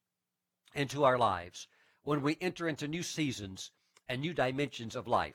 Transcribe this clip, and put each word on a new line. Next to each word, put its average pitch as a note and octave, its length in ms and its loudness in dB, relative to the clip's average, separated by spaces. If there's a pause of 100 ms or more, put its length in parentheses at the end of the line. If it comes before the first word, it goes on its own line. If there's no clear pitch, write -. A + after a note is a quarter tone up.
(760)
into C#3+ 300 0
our B2+ 140 8
lives, F#2 500 2 (340)
when C#3+ 200 0
we D3 180 2
enter F3 280 -2
into D3+ 200 -4
new E3+ 160 -4
seasons G#2 680 -4 (380)
and B2+ 120 -4
new D#3+ 120 -2
dimensions C3 640 -2
of A#2 100 -8
life. F#2 280 2